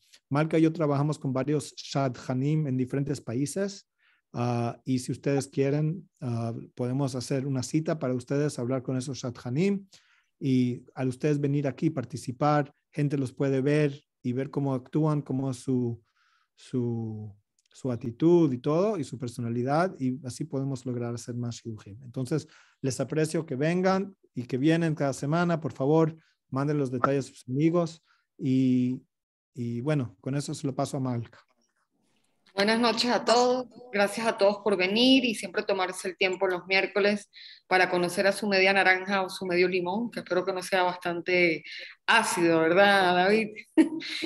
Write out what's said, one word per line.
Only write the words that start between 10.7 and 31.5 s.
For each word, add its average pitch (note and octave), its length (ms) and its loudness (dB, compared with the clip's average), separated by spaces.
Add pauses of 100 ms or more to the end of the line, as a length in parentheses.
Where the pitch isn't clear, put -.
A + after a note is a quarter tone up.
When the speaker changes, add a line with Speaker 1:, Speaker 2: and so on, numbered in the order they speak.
Speaker 1:
al C3 140 -4
ustedes D3 320 0
venir C#3+ 280 0
aquí, D#3+ 200 -2
participar, C#3+ 880 -2 (160)
gente D3 260 -2
los C3 160 -2
puede C3+ 280 0
ver D3 420 2 (200)
y B2 100 -2
ver C3+ 180 -4
cómo C#3 240 -2
actúan, D3+ 480 0
cómo C3+ 280 -4
es A#2+ 80 -6
su, B2 440 -2 (540)
su, A2+ 760 -6 (400)
su B2+ 200 -6
actitud D3+ 600 4
y B2 60 -4
todo, F3 400 0
y C3+ 60 -4
su B2+ 140 -12
personalidad, B2+ 800 -2
y B2+ 260 -2
así B2 180 -8
podemos C3+ 400 -6
lograr A#2+ 300 -6
hacer A#2+ 220 -10
más A#2+ 200 -6
shidduchim. A2 460 -14
Entonces, C3 460 -4 (340)
les C3 160 -4
aprecio D#3 480 -2
que C3 80 -6
vengan F#3 640 0 (180)
y A#2+ 100 -6
que B2+ 140 -4
vienen D#3+ 380 2
cada C#3 160 0
semana. E3 480 0
Por C3 120 -8
favor, D#3+ 440 2 (340)
manden C#3+ 280 -2
los C3 120 -2
detalles C3 360 0
a - 20 -18
sus - 200 -20
amigos, D#3+ 560 0 (320)
y, B2+ 640 0 (540)
y A#2+ 260 -6
bueno, C#3 400 -2
con C3 140 -6
eso C#3+ 200 -6
se - 120 -8
lo B2+ 80 -4
paso C#3 220 -4
a C3+ 40 -4
Malca. A#2+ 380 -6 (1160)